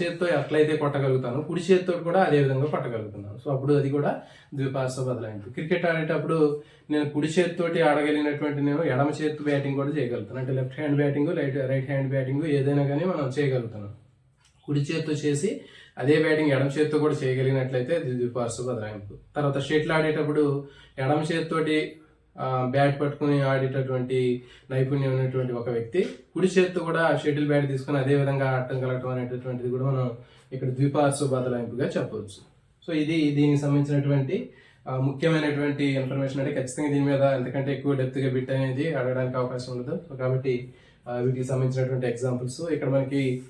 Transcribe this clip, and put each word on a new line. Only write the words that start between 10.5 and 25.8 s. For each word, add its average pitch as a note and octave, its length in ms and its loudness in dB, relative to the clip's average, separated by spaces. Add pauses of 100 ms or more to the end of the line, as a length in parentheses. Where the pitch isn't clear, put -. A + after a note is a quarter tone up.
లెఫ్ట్ C3 260 -4
హ్యాండ్ D3 160 0
బ్యాటింగ్, C#3+ 320 2
రైట్, C#3+ 300 -2
రైట్ C3 320 -2
హ్యాండ్ C3+ 200 -2
బ్యాటింగ్ C3+ 340 0
ఏదైనా C#3+ 440 2
కానీ C#3+ 180 0
మనం D#3+ 240 -2
చేయగలుగుతున్నాం. B2 640 -2 (720)
కుడి C#3+ 140 0
చేతితో D#3+ 320 -2
చేసి D3 500 -2 (360)
అదే D3+ 260 4
బ్యాటింగ్ D#3 280 2
ఎడమ C3+ 140 4
చేతితో D3 340 2
కూడా D3 140 2
చేయగలిగినట్లయితే C3 840 0
అది D3 180 -2
ద్విపార్శ్వ B2 600 -2
బదలాయింపు. G#2+ 400 -8 (220)
తర్వాత C#3 240 0
షటిల్ D#3 320 0
ఆడేటప్పుడు D3+ 760 2 (320)
ఎడమ D3 240 2 (100)
చేతితోటి, D#3 600 0 (440)
ఆ, C3 320 0
బ్యాట్ C#3 300 4
పట్టుకుని C#3+ 400 0
ఆడేటటువంటి B2+ 1040 0 (280)
నైపుణ్యం C3 400 2
ఉన్నటువంటి B2+ 420 0
ఒక A#2+ 160 -4
వ్యక్తి F3 400 0 (240)